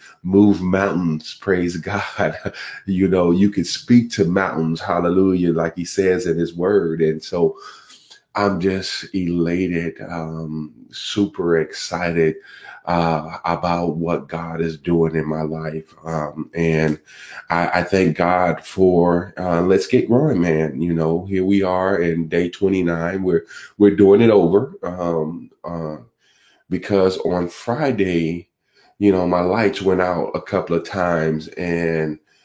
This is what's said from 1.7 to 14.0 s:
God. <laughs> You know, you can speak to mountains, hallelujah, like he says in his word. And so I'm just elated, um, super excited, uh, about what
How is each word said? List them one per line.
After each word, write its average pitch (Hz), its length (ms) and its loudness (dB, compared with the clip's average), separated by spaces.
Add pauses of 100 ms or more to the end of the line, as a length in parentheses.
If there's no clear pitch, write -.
God. 92 680 -4
<laughs> 101 100 -8 (320)
You 95 220 2
know, 90 220 4
you 98 200 4
can 87 140 -2
speak - 480 2
to 101 120 2
mountains, 82 560 -2
hallelujah, 90 720 2
like 82 240 -2
he 87 80 -6
says 90 420 0
in 82 120 0
his 85 160 -2
word. 85 480 0
And 78 200 0
so 85 340 0 (800)
I'm 98 260 0
just 95 540 -4
elated, 87 880 -2
um, 80 720 -10 (180)
super - 680 -2
excited, 85 800 -2 (500)
uh, 82 580 -2
about 85 520 -2
what 85 320 -4